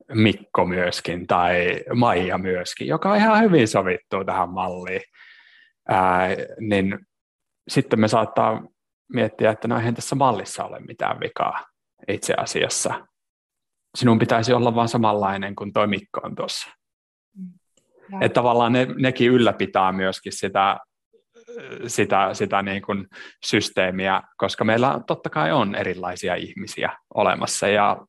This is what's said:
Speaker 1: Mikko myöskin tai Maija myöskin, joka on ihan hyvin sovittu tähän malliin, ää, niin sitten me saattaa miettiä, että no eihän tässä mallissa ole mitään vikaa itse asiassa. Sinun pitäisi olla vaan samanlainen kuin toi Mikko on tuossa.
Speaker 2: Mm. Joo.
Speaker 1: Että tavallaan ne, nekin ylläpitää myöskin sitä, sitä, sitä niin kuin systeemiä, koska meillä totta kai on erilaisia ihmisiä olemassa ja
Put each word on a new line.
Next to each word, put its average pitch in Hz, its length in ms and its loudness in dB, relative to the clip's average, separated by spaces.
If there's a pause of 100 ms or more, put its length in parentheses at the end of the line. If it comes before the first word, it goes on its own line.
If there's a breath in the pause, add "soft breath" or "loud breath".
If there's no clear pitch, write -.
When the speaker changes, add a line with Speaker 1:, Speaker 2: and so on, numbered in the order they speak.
(140)
Speaker 1:
Mikko 104 520 2
myöskin 90 600 -4
tai 87 540 0 (140)
Maija 92 440 0
myöskin, 92 480 -6
joka 160 240 -2
on 208 60 2
ihan 214 260 4
hyvin 165 260 6
sovittu 95 580 -2
tähän 92 220 -2
malliin, 92 520 -6 (880 soft breath)
ää, 92 400 2 (320)
niin 101 380 0 (680)
sitten 123 320 0
me 107 80 4
saattaa 113 540 2 (460)
miettiä, 110 420 0
että 110 180 -4
no 120 80 0
eihän 117 180 -2
tässä - 200 -6
mallissa 123 500 0
ole - 160 -12
mitään - 400 -6
vikaa - 440 -4 (440)
itse - 280 -2
asiassa. - 680 -4 (880)
Sinun 117 240 4
pitäisi 117 340 2
olla 120 220 2
vaan 117 140 2
samanlainen 104 680 0
kuin 101 180 -10
toi 104 140 2
Mikko 98 380 -4
on - 100 -10
tuossa. - 360 -8 (680)
Speaker 2:
Mm. 185 160 -16 (600)
Joo. 196 100 -6
Speaker 1:
Että 117 120 2
tavallaan 120 380 4
ne, 127 140 4 (100)
nekin 127 340 4
ylläpitää 101 600 4
myöskin 95 400 -4
sitä, 98 460 0 (1080)
sitä, 98 480 0
sitä 98 280 -2
niin 98 200 -4
kuin 98 240 -6 (380 loud breath)
systeemiä, 95 800 0 (140)
koska - 280 -2
meillä 117 420 2
totta 160 240 -4
kai 156 220 -2
on 107 220 0
erilaisia 90 600 -6
ihmisiä 85 640 -8 (160)
olemassa 95 540 0
ja 104 280 2 (120)